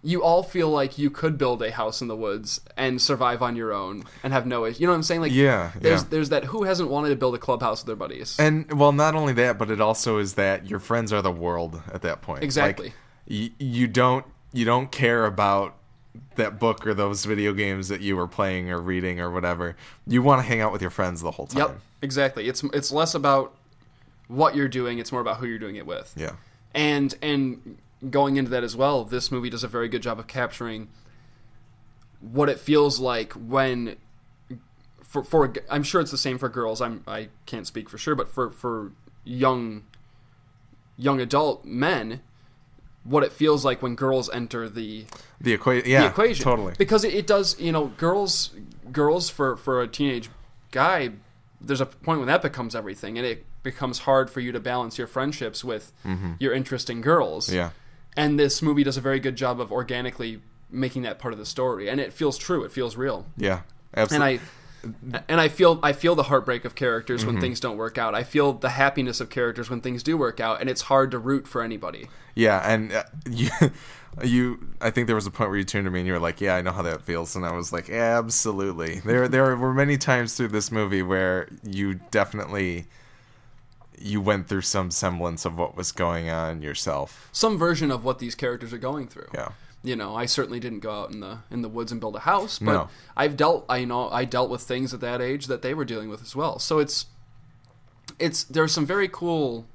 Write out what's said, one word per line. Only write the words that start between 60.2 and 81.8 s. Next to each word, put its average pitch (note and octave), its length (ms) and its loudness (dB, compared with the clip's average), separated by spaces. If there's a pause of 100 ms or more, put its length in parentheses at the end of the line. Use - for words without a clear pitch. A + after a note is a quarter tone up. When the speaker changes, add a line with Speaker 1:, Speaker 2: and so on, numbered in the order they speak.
Speaker 1:
making B2+ 340 -2
that G#2+ 140 -6
part A#2 160 -6
of G#2 60 -12
the G#2+ 60 -12
story, A2 440 -2
and C3+ 100 -2
it G2 140 -4
feels C#3+ 240 0
true, E3 260 -2
it - 80 -8
feels A#2+ 240 -4
real. A#2+ 300 -4 (100)
Speaker 2:
Yeah, F#2+ 260 0 (320)
Speaker 1:
And A2 100 4
Speaker 2:
absolutely. C3+ 360 4 (720)
Speaker 1:
I, - 160 -8
and E3 100 6
I D#3+ 80 6
feel, E3 360 6
I D3 100 4
feel E3 220 4
the - 80 4
heartbreak B2+ 420 0
of A#2 100 -6
characters A#2 480 0
when A2+ 120 0
Speaker 2:
Mm-hmm. F#2 60 2
Speaker 1:
things B2 180 -2
don't A2+ 180 -4
work A2+ 220 -4
out. A2 160 0
I A#2+ 80 0
feel C#3+ 300 4
the B2 160 -2
happiness C3+ 520 2
of A#2 80 -6
characters A#2 400 -2
when B2 120 -4
things B2 200 -6
do D#3 160 0
work B2 220 0
out, A2+ 200 0
and C3 100 -2
it's B2 140 -4
hard C3+ 280 4
to B2+ 80 -4
root C3+ 280 -2
for A#2+ 140 -6
anybody. A2 460 -8 (260)
Speaker 2:
Yeah, G#2+ 340 6
and, A2 240 2
uh, G#2+ 120 0 (120)
<laughs> D3 140 -10
you, A#2 200 0 (760)
you, B2 440 2 (140)
I A2+ 80 2
think A#2+ 180 0
there A2+ 80 2
was G2+ 120 -2
a F#2+ 40 -6
point G#2+ 200 -2
where G2+ 80 0
you F#2+ 60 -2
turned G2+ 200 -2
to F#2 60 -2
me F2+ 80 -2
and F2+ 80 -2
you F#2 60 0
were F2 60 0
like, E2+ 220 -2
"Yeah, F#2+ 140 2
I F2+ 60 0
know F2+ 100 -2
how F#2 100 -4
that E2 220 -4
feels," E2+ 320 -4
and F2+ 100 -4
I E2+ 60 -4
was F2 200 -6
like, E2+ 200 -6
"Absolutely." G2 1120 0
There, B2 260 2
there C3 280 4
were C3 180 0
many C#3 240 4
times B2 380 0
through A#2+ 140 0
this G#2+ 220 0
movie G2+ 320 0
where F#2 440 0 (160)
you G2 320 -2 (140)